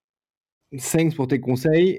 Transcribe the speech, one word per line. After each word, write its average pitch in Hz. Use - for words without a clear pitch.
Thanks 160
pour 131
tes 135
conseils. 156